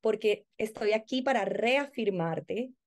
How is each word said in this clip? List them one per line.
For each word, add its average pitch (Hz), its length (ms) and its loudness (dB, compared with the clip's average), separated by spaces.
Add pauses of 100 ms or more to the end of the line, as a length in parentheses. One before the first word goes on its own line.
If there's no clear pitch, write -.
Porque 208 460 0 (120)
estoy 220 340 -2
aquí 220 300 0
para 254 220 2
reafirmarte 202 1300 -2 (160)